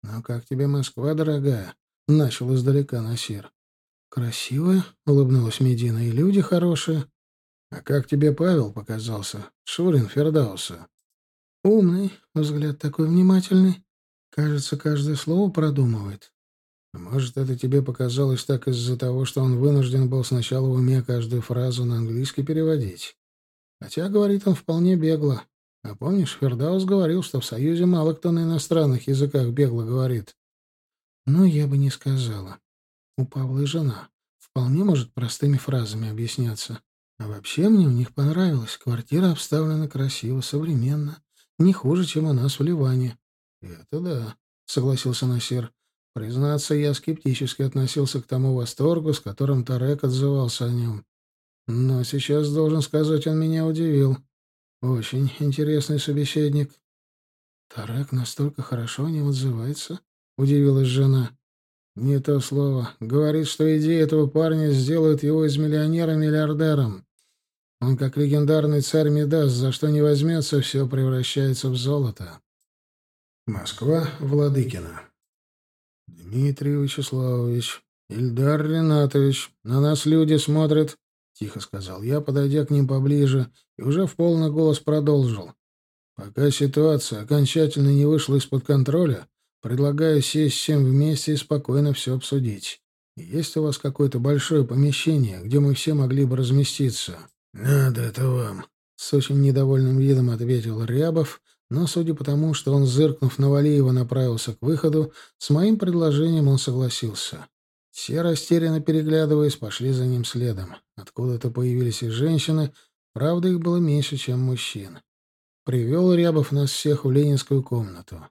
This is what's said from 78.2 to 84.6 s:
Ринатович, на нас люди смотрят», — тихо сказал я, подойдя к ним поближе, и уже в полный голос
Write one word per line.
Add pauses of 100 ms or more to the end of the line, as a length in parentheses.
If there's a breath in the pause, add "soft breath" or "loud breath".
Ринатович, (140)
на
нас
люди
смотрят», — (380)
тихо
сказал
я,
подойдя
к
ним
поближе, (260 soft breath)
и
уже
в
полный
голос